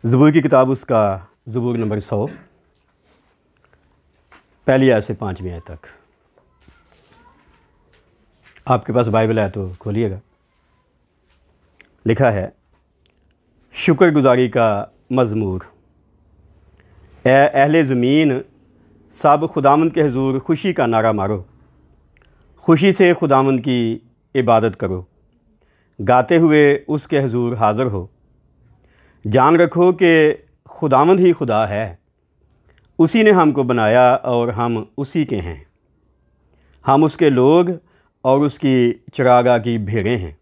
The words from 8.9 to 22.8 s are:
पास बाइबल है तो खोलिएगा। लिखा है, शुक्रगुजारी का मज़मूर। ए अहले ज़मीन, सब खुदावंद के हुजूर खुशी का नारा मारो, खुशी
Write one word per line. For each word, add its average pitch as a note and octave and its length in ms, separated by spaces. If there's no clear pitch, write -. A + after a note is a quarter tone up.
पास A#2 160
बाइबल A2 320
है G2+ 100
तो F#2+ 180
खोलिएगा। G#2 400
लिखा A2+ 240
है, G2 220
शुक्रगुजारी C3+ 720
का G#2+ 440
मज़मूर। G#2+ 540
ए B2+ 120
अहले D3 380
ज़मीन, C3+ 560
सब D3+ 340
खुदावंद D3+ 460
के E3 100
हुजूर C3+ 360
खुशी E3 340
का D3 140
नारा A2+ 260
मारो, G2 320
खुशी E3 280